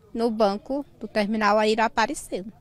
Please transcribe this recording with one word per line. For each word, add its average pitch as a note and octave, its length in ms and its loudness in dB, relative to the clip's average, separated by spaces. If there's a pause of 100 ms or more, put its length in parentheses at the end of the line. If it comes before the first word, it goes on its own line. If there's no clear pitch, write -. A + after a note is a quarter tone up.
(140)
no A#3 160 0
banco A3 560 -2 (140)
do G#3+ 80 -12
terminal, G#3+ 500 2
aí G#3+ 140 4
ele A3 100 0
apareceu. A3 640 -2 (160)